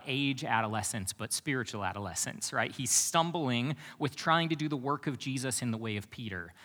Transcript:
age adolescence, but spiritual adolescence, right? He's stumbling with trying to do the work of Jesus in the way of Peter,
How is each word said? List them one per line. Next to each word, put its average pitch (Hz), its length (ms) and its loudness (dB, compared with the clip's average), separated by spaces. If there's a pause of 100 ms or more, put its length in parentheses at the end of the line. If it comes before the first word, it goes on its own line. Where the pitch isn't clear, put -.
age 135 380 0
adolescence, 110 680 0
but - 220 -6
spiritual 120 500 -2
adolescence, 95 680 -4
right? 120 180 2
He's 127 200 -2
stumbling 151 840 4 (240)
with - 160 0
trying 165 320 4
to 160 80 0
do 151 140 0
the 147 80 0
work 143 280 0
of 135 120 -2
Jesus 131 440 -2
in 123 100 0
the 113 60 0
way 110 200 -2
of 101 120 -6
Peter, 90 440 -8 (100)